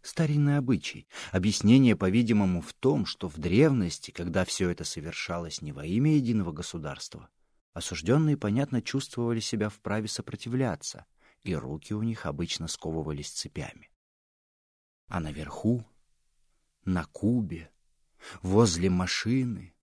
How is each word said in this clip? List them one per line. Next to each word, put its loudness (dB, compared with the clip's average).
Старинный 2
обычай. -2
Объяснение, 6
по-видимому, 2
в -14
том, 2
что -8
в -12
древности, 2
когда -2
всё -2
это -6
совершалось -8
не -8
во -12
имя 4
единого 2
государства, -10
осуждённые, 2
понятно, 0
чувствовали -2
себя -2
вправе -4
сопротивляться — -6
и -2
руки -6
у -2
них -4
обычно -4
сковывались -6
цепями. -10
А -4
наверху, -2
на 0
кубе, -2
возле 4
машины -2